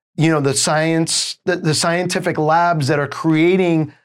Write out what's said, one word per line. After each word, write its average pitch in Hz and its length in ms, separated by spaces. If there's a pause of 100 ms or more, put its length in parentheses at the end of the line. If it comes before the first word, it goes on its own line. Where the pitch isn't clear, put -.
(160)
you 160 140
know, 156 100
the 135 140
science, 160 880
the, 180 120
the 170 180
scientific 180 640
labs 160 500
that 147 100
are 143 100
creating 160 840 (120)